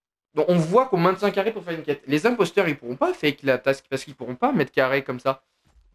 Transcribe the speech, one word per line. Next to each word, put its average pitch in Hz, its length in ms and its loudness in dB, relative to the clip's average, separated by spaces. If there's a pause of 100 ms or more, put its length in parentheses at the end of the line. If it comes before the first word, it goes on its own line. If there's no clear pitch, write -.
(340)
Donc 151 140 2
on 180 80 4
voit 180 300 4
qu'on 202 100 0
maintient 185 360 2
carré 196 180 -2
pour 208 140 -12
faire 170 100 -8
une 160 80 -10
quête. 143 240 -4
Les 147 180 0
imposteurs, 202 440 2
ils 139 80 -2
pourront 123 180 -10
pas 339 180 0
fake 147 300 -2
la 131 160 2
task - 320 -2
parce 135 140 -6
qu'ils 143 100 -18
pourront 123 220 -10
pas - 160 0
mettre 156 180 0
carré 135 320 0
comme 127 160 -8
ça. 135 240 -2 (520)